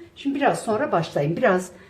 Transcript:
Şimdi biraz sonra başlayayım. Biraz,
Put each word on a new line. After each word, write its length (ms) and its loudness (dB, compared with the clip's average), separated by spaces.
Şimdi 200 -4
biraz 260 2
sonra 300 -2
başlayayım. 460 0
Biraz, 340 2